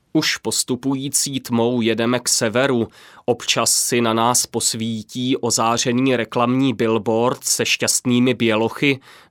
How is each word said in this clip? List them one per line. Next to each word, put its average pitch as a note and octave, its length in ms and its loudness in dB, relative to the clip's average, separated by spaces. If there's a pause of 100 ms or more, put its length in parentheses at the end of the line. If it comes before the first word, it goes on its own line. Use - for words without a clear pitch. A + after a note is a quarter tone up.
(160)
Už - 220 0
postupující C3+ 1040 -4
tmou A#2+ 420 0
jedeme A#2 380 0
k - 100 -6
severu. A#2+ 580 2 (380)
Občas - 460 0
si - 300 0
na A2+ 120 2
nás A#2 340 2
posvítí A#2 880 -4
ozářený A#2+ 800 0
reklamní B2 580 0
billboard A2+ 720 0
se - 220 -2
šťastnými B2 680 2
bělochy A2+ 680 0 (320)